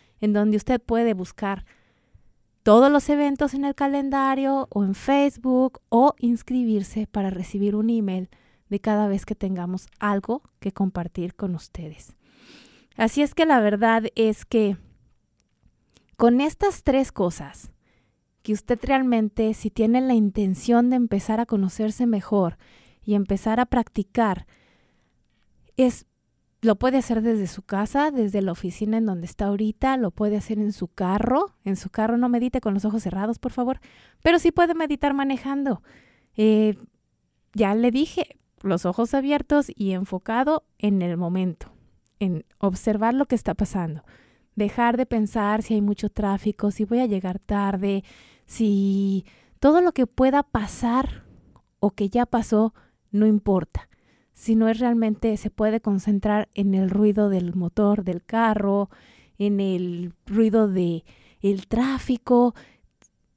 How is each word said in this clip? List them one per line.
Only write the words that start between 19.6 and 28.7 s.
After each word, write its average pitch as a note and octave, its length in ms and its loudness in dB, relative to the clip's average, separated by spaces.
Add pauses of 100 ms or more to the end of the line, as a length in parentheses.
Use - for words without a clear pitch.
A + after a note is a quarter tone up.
tiene A#3 320 2
la C4 120 2
intención A3 760 2
de B3+ 60 2
empezar A3 440 -2
a A#3 60 -2
conocerse G#3+ 600 -2
mejor G3+ 520 0 (460)
y G#3 120 0
empezar G3+ 440 0
a B3 60 2
practicar, A3+ 800 -2 (1300)
es, B3+ 280 0 (560)
lo A3 160 4
puede B3+ 200 0
hacer A#3 240 0
desde A3 260 0
su - 160 -12
casa, C4+ 480 -2
desde G#3 300 0
la F#3+ 100 -2
oficina G#3 460 -4